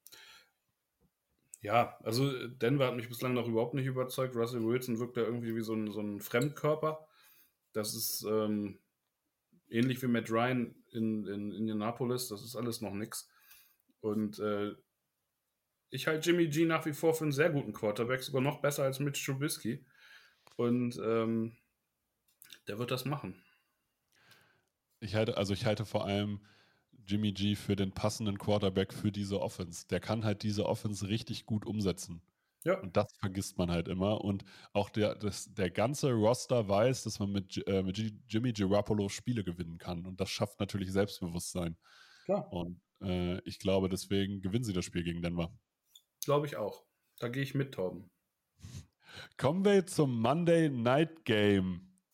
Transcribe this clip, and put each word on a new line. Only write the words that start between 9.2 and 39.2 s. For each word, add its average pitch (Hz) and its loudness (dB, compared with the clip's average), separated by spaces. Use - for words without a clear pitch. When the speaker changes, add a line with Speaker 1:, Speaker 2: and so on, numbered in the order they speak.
Speaker 1:
ähnlich 123 0
wie 135 -2
Matt 117 0
Ryan 120 2
in, 110 0
in 101 -6
Indianapolis. 110 -2
Das 104 -8
ist 117 -12
alles 113 -4
noch 101 -6
nix. - -8
Und, 107 -2
äh, 104 -2
ich 135 -8
halte 156 2
Jimmy 170 4
G 156 2
nach 160 0
wie 156 0
vor 160 4
für 160 -2
einen 151 2
sehr 147 4
guten 135 0
Quarterback, 120 0
sogar 131 0
noch 143 0
besser 147 0
als 135 0
Mitch 143 -2
Trubisky. 139 -4
Und, 120 0
ähm, 113 0
der 104 -6
wird 117 -4
das 127 -4
machen. 135 -6
Speaker 2:
Ich 98 -4
halte, 110 2
also 101 2
ich 120 -2
halte 107 2
vor - -2
allem 101 0
Jimmy 104 0
G 101 0
für 101 -2
den 95 0
passenden 104 -2
Quarterback 98 2
für 104 0
diese 98 -2
Offense. 90 -6
Der 90 0
kann 107 -2
halt 104 0
diese 104 0
Offense 104 -4
richtig - -4
gut 107 -2
umsetzen. 95 -2
Speaker 1:
Ja. 185 0
Speaker 2:
Und 90 -10
das 101 2
vergisst 98 -4
man 87 2
halt 85 0
immer. 95 0
Und 98 -2
auch 101 2
der, 104 2
das, - -6
der 92 0
ganze 127 2
Roster 117 4
weiß, 120 4
dass - -6
man 101 -2
mit 98 -2
G-, - -6
äh, 98 2
mit 95 -2
G-, 110 -2
Jimmy 117 0
Garoppolo 101 2
Spiele 117 -4